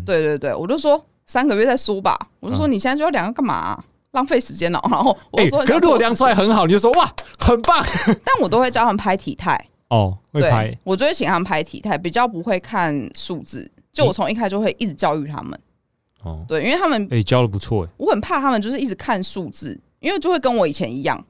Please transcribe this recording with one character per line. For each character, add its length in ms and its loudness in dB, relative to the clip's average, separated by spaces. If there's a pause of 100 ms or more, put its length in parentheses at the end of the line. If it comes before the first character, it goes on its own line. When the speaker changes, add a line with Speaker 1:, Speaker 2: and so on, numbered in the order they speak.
Speaker 1:
对， 160 0
对， 160 0
对， 160 -4
我 140 -4
就 100 0
说 260 2 (220)
：“三 220 0
个 80 2
月 100 4
再 100 4
说 240 -2
吧。” 160 0 (240)
我 120 -10
就 40 -2
说：“ 140 0
Speaker 2:
嗯。 20 2
Speaker 1:
你 60 2
现 140 0
在 40 0
就 80 -2
要 60 0
量 160 -2
要 60 -4
干 120 -4
嘛 120 0
啊？ 280 -6 (280)
浪 120 -2
费 160 0
时 140 -6
间 220 -2
哦。” 40 -2 (120)
然 120 2
后 140 2 (140)
我 100 2
就 80 4
说： 120 2
Speaker 2:
哎， 40 -2
可 80 4
是 60 4
如 100 6
果 80 6
量 180 2
出 100 2
来 100 4
很 180 4
好， 140 4
你 40 2
就 60 6
说 160 4
：“哇， 180 4 (280)
很 240 4
棒。” 200 4 (220)
Speaker 1:
<laughs> 0 - (180)
但 180 2
我 60 2
都 120 2
会 100 2
教 120 0
他 60 4
们 100 2
拍 200 0
体 160 -10
态。 260 -2 (300)
Speaker 2:
哦， 260 4 (160)
会 100 2
拍。 260 2
Speaker 1:
对， 160 -10
我 120 0
就 100 0
会 80 2
请 140 -2
他 60 0
们 100 0
拍 200 -2
体 160 -14
态， 180 -2
比 120 -8
较 180 0
不 140 -8
会 180 -2
看 560 -4
数 260 -8
字。 280 -14 (220)
就 140 2
我 80 2
从 160 -2
一 40 -2
开 120 -2
始 40 -2
就 100 -2
会 200 0
一 60 -4
直 80 -4
教 260 -2
育 80 -6
他 140 -10
们。 180 -14 (640)
Speaker 2:
哦。 240 -10
Speaker 1:
对， 160 -2
因 80 0
为 60 2
他 100 0
们 240 0
Speaker 2:
哎， 100 2
教 200 2
得 60 2
不 100 -6
错 280 -4
哎。 120 -12
Speaker 1:
我 140 -2
很 100 0
怕 180 -4
他 120 0
们 100 0
就 80 -6
是 100 -4
一 80 -2
直 80 -6
看 280 -4
数 260 -8
字， 300 -12 (200)
因 120 -2
为 80 -2
就 100 -2
会 100 2
跟 140 0
我 140 2
以 40 -4
前 200 -6
一 120 -6
样， 260 -2